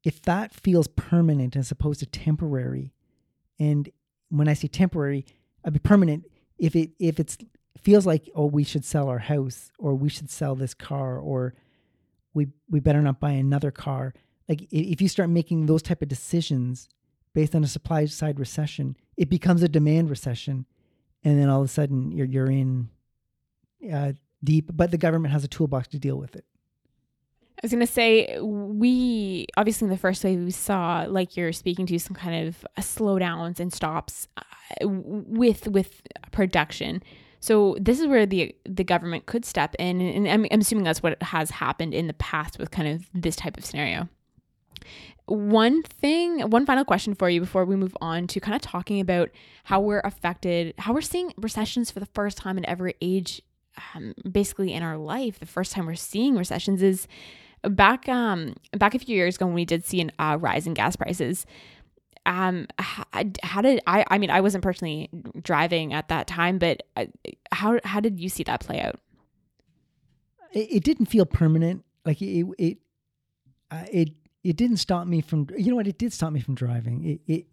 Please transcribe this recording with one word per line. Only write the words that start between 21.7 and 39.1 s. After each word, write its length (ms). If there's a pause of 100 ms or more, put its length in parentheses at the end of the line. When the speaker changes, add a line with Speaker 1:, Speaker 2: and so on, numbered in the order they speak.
Speaker 1:
sudden 400
you're, 140
you're 260
in, 380 (1040)
uh, 200 (300)
deep, 300
but 180
the 60
government 340
has 120
a 40
toolbox 420
to 100
deal 180
with 180
it. 80 (1080)
Speaker 2:
I 120
was 80
gonna 160
say, 540
we, 1040 (100)
obviously 300
in 60
the 60
first 260
wave, 160
we 120
saw, 560
like 300
you're 160
speaking 320
to, 140
some 160
kind 320
of, 180 (100)
uh, 60
slowdowns 800
and 120
stops, 640
uh, 60 (400)
w-, 460
with, 400
with 340 (300)
production. 680 (380)
So 400
this 200
is 80
where 180
the, 300 (100)
the 180
government 440